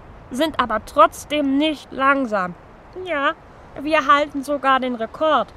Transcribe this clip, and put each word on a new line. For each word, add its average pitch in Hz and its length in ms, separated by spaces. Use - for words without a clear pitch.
sind 285 280
aber 220 260
trotzdem 285 720
nicht 302 320
langsam. 240 640
Ja, 302 280
wir 302 260
halten 285 360
sogar 269 360
den 254 160
Rekord. 240 600